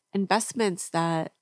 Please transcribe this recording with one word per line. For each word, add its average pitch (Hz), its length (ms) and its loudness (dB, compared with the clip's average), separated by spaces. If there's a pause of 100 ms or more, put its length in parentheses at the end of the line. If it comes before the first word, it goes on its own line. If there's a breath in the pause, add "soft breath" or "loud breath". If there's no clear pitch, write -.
(140)
investments 202 760 0
that 165 520 0